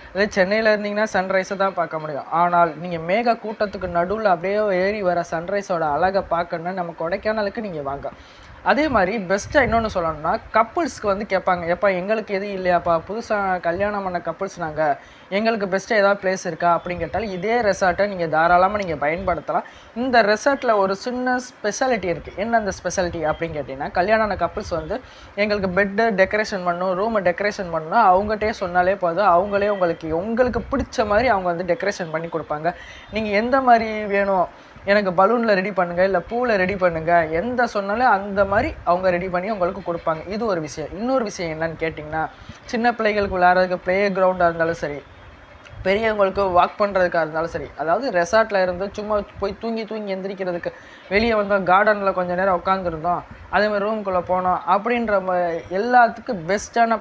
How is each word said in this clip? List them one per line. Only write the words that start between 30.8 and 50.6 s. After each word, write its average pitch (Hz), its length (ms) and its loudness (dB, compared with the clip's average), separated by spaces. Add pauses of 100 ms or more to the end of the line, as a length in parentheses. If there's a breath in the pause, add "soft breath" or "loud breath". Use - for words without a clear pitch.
மாதிரி 208 220 2
அவங்க 190 240 2
வந்து 170 220 -2
டெக்கரேஷன் 170 360 -4
பண்ணி 160 160 -4
கொடுப்பாங்க. 156 480 -4 (380 loud breath)
நீங்க 214 160 -4
எந்த 233 320 2
மாதிரி 226 440 4
வேணும், 196 420 2 (380 loud breath)
"எனக்கு 202 260 4
பலூன்ல 214 440 4
ரெடி 190 180 0
பண்ணுங்க, 175 320 0
இல்ல 190 140 2
பூல 233 380 0
ரெடி 185 200 0
பண்ணுங்க", 170 500 2
எந்த 214 400 0
சொன்னாலும் 220 440 0
அந்த 202 340 2
மாதிரி 226 300 0 (100)
அவங்க 180 260 2
ரெடி 180 180 -2
பண்ணி 180 220 -2
உங்களுக்கு 185 420 -2
கொடுப்பாங்க. 170 360 -4
இது 214 180 -4
ஒரு 185 140 0
விஷயம். 151 380 -10
இன்னொரு 247 260 0
விஷயம் 170 360 -6
என்னன்னு 165 200 -2
கேட்டிங்கன்னா, 156 480 -4 (360 loud breath)
சின்ன 240 300 0
பிள்ளைகளுக்கு 208 440 0
விளையாடுறதுக்கு 180 460 4
பிளே 196 240 2
கிரவுண்டா 185 360 2
இருந்தாலும் 165 300 2
சரி, 147 280 -6 (840)
பெரியவங்களுக்கு 202 580 2 (160)
வாக் 190 200 2
பண்றதுக்கா 185 420 2
இருந்தாலும் 160 260 -2
சரி, 156 200 -8 (120)
அதாவது 185 320 0
ரெசார்ட்ல 196 520 2
இருந்து 180 300 -2
சும்மா 208 280 -4 (180)
போய் 196 220 -4
தூங்கி 226 240 -6
தூங்கி 208 300 -8
எந்திரிக்கிறதுக்கு, 185 580 -6 (360 loud breath)